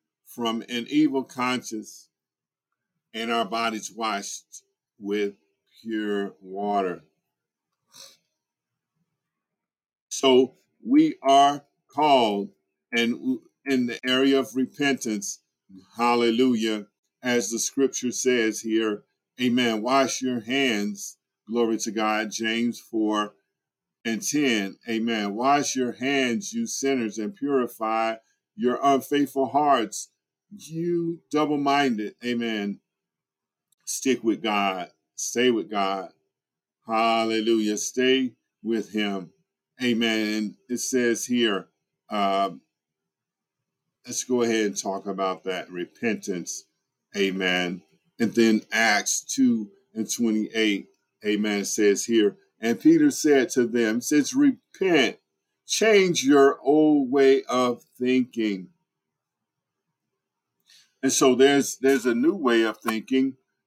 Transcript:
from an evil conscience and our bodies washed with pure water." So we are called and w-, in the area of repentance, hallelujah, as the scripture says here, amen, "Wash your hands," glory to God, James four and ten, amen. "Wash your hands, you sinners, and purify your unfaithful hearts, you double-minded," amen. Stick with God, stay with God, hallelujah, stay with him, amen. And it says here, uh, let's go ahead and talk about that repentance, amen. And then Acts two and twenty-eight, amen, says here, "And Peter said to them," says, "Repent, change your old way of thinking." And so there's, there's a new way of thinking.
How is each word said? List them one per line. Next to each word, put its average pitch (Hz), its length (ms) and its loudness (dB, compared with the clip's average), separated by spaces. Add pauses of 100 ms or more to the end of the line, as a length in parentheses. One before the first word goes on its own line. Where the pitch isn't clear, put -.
(260)
from 117 360 -4
an 120 260 -6
evil 139 340 2
conscience 123 880 -6 (1080)
and 113 160 -6
our 117 140 0
bodies 110 480 -6
washed 104 720 -8 (340)
with 101 360 -4 (460)
pure 104 600 -6
water." 95 640 -4 (3000)
So 131 480 4 (280)
we 147 380 4
are 139 420 4 (240)
called 113 640 2 (420)
and 117 200 0
w-, 127 300 -6 (220)
in 131 220 0
the 117 180 -8
area 135 360 2
of 123 160 -6
repentance, 123 800 -4 (580)
hallelujah, 117 920 2 (360)
as 120 280 -2
the 113 80 -4
scripture 127 520 -2
says 113 500 -2
here, 110 440 -2 (360)
amen, 120 420 0
"Wash 131 380 0
your 127 200 -4
hands," 107 760 -4 (320)
glory 113 300 0
to 117 120 -6
God, 107 400 -2
James 113 500 -4
four 107 540 -2 (680)
and 113 160 -4
ten, 117 580 -2 (100)
amen. 110 460 -2
"Wash 135 420 0
your 123 160 -2
hands, 127 600 -2
you 117 140 -4
sinners, 117 520 -4
and 104 180 -8
purify 113 800 -2 (380)
your 123 280 -2
unfaithful 139 680 0
hearts, 135 600 0 (400)
you 170 720 -6 (100)
double-minded," 143 840 0 (100)
amen. 113 560 -4 (1040)
Stick - 380 -2
with 110 200 0
God, 98 480 -2 (240)
stay 123 360 0
with 107 200 -2
God, 98 420 -4 (760)
hallelujah, 113 920 0
stay 127 560 0 (280)
with 107 280 -4
him, 98 420 -4 (500)
amen. 110 520 0
And 107 220 -4 (120)
it 123 100 -4
says 120 460 -2
here, 113 440 -2 (420)
uh, 98 400 0 (1500)
let's 123 200 -8
go 123 180 -2
ahead 113 240 2
and 101 100 -6
talk 98 300 -8
about 95 380 -6
that 92 260 -6
repentance, 90 920 -8 (520)
amen. 92 640 -2 (360)
And 107 160 -2
then 110 360 4
Acts 107 520 0
two 117 480 0 (240)
and 110 160 -6
twenty-eight, 110 800 -2 (360)
amen, 104 400 0
says 101 400 2
here, 107 320 2 (240)
"And 117 180 -2
Peter 151 320 6
said 135 400 2
to 123 160 2
them," 113 340 0
says, 143 340 0
"Repent, 139 840 0 (480)
change 190 580 2
your 139 360 6
old 147 500 4
way 135 340 4
of 123 380 -2 (160)
thinking." 120 680 -2 (2250)
And 135 100 2
so 135 220 4
there's, 139 420 4
there's 131 300 2
a 120 80 2
new 147 220 2
way 120 260 2
of 110 160 -2
thinking. 131 580 -2 (300)